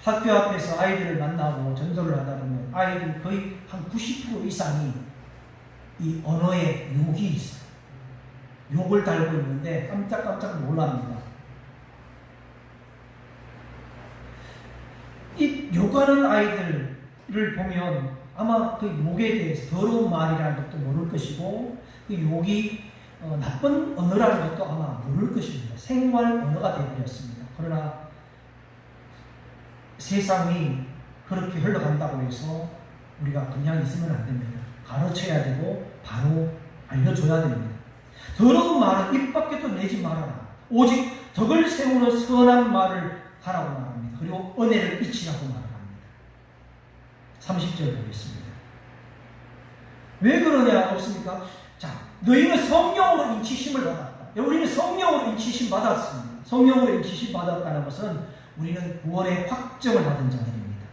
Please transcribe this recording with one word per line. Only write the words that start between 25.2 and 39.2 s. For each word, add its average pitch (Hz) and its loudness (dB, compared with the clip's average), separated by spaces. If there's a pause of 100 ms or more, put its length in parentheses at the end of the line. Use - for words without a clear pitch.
것입니다. - -6
생활 254 2
언어가 196 0
되어버렸습니다. 123 -6 (120)
그러나 156 -6 (1900)
세상이 175 0 (420)
그렇게 180 -4
흘러간다고 151 0
해서 160 -6 (520)
우리가 139 -2
그냥 151 -2
있으면 160 -2
안 110 -2
됩니다. 120 -6 (260)
가르쳐야 156 0
되고 147 -4 (140)
바로 156 0 (380)
알려줘야 135 2
됩니다. 110 -2 (640)
더러운 311 6
말은 190 4
입 - 0